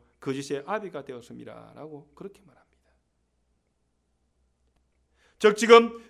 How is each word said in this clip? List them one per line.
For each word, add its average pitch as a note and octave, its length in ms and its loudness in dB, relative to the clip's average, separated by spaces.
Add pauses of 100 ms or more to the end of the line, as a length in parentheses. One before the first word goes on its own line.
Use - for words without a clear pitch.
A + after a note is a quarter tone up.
(200)
거짓의 C#3 460 -8
아비가 F3+ 400 -10
되었음이라."라고 A#2+ 1080 -20
그렇게 - 300 -20
말합니다. - 220 -20 (2750)
즉 G#3+ 160 4
지금 A#3 540 6